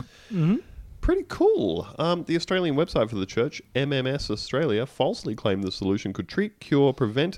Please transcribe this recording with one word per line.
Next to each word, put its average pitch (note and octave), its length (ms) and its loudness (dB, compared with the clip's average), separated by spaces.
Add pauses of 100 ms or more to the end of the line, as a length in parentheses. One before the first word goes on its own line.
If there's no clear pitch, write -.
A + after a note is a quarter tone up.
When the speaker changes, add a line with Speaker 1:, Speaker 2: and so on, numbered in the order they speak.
(320)
Speaker 1:
Mm-hmm. F3+ 240 2 (440)
Speaker 2:
Pretty F4+ 300 2
cool. A#2 580 2 (100)
Um, E3+ 280 0
the E3 100 -2
Australian E3+ 400 0
website C3 340 2
for A2+ 60 -6
the G2 100 0
church, - 360 -2 (140)
M C#3 180 0
M C3 120 0
S C#3 240 -4
Australia, A#2 560 0
falsely C3 500 -2
claimed G2 280 0
the F#2 80 -2
solution G2 400 -2
could F#2+ 160 -6
treat, - 320 -2
cure, C#3 320 2
prevent C3+ 460 -2